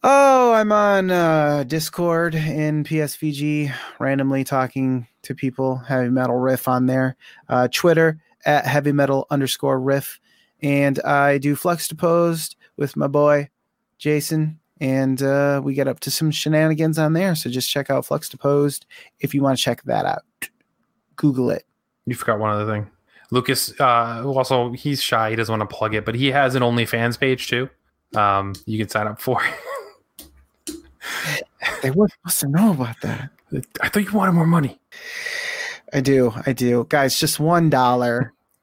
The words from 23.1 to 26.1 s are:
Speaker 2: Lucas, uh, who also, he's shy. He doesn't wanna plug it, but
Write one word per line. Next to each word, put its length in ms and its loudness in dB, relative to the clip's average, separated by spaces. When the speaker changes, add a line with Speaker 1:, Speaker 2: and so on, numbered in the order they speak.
Speaker 2:
Lucas, 500 -2
uh, 420 2
who 140 -2
also, 360 2
he's 300 -4
shy. 280 0
He 60 -2
doesn't 160 -2
wanna 140 0
plug 280 -4
it, 100 -2
but 100 -4